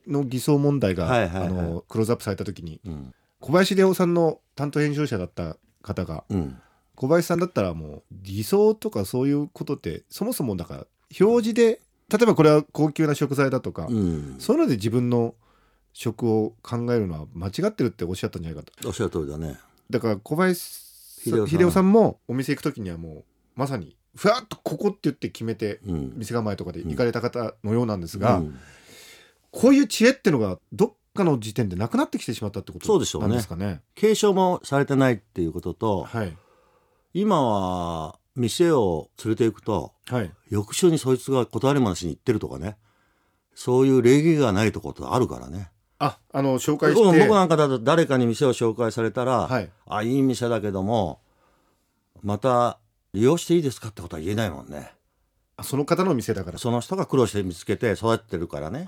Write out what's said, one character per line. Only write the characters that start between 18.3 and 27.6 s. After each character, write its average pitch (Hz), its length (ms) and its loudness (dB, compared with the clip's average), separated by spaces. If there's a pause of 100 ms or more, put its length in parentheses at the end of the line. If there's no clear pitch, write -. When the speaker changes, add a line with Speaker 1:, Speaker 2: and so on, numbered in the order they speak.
Speaker 1:
た - 80 -12
ん 85 40 -10
じ 80 60 -10
ゃ 82 40 -10
な 73 80 -12
い - 40 -20
か - 60 -20 (120)
と。 - 60 -6
Speaker 2:
お - 20 -4
っ 95 40 -8
し - 60 -10
ゃ 113 40 0
る 87 60 -2
通 87 100 -4
り 73 80 -6
だ 73 100 -10
ね。 78 180 -8 (320)
Speaker 1:
だ 117 120 -2
か 113 80 -2
ら 107 80 0
小 127 200 -8
林 185 240 0
Speaker 2:
秀 - 760 -10
夫 - 20 2
さ 110 80 2
ん。 - 40 -4
Speaker 1:
秀 165 200 4
夫 - 20 4
さ 190 100 2
ん 190 120 6
も 208 340 4
お 120 80 -6
店 131 180 -4
行 131 60 -2
く - 40 -16
時 139 180 -6
に 95 100 -8
は 85 80 -10
も 80 220 -14
う、 - 40 -20 (300)
ま 131 120 -4
さ 135 100 -6
に、 90 200 -12 (180)
ふ - 140 0
わ 240 140 2
っ - 40 -20
と - 160 -16
こ - 160 -8
こ 202 100 -2
っ 196 40 0
て - 100 -16
言 147 100 0
っ - 40 -14
て - 120 -8
決 - 160 -10
め 113 100 -4
て、 104 320 -6
Speaker 2:
う 95 60 -4
ん。 71 240 -4
Speaker 1:
店 113 160 -10
構 117 180 -2
え 98 60 -6
と 85 80 -10
か 87 80 -8
で 82 100 -12
行 78 140 -6
か 123 80 0
れ - 80 0
た 120 80 -4
方 120 420 -6